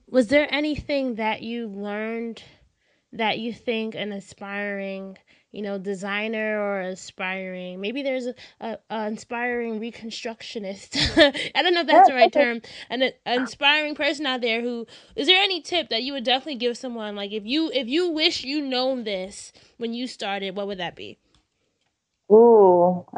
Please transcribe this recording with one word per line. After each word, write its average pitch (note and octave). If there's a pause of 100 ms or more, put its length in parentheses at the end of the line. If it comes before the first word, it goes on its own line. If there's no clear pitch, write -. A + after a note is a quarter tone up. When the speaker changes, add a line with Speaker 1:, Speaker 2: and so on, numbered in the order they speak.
Speaker 1:
was B3
there C#4+
anything C#4
that G#3+
you A#3
learned G#3+ (680)
that G#3+
you A3+
think A3
an G#3
aspiring, G3 (340)
you -
know, G3+
designer G#3
or G3+
aspiring, F#3
maybe A#3
there's C4
a, B3 (260)
a, A3+ (120)
a G#3+
inspiring A#3
reconstructionist. A3 (220)
<laughs> C#4+
I C4
don't F4
know E4+
if D#4
that's E4
the C#4+
Speaker 2:
Yeah, B3
Speaker 1:
right -
Speaker 2:
okay. C4+
Speaker 1:
term. A#3 (300)
An, B3+
an B3 (280)
inspiring D4
person D4
out B3+
there A#3
who, A#3+ (300)
is C4+
there F#4
any F#4
tip E4+
that E4+
you C4
would C#4
definitely B3+
give A#3+
someone? A3+
Like, G3+
if G#3
you, D4+
if A#3
you E4+
wish D#4+
you C#4
known B3+
this G3 (260)
when A#3
you B3
started, G3
what G3+
would G3+
that E3+
be? - (1120)
Speaker 2:
Ooh, F#3+ (120)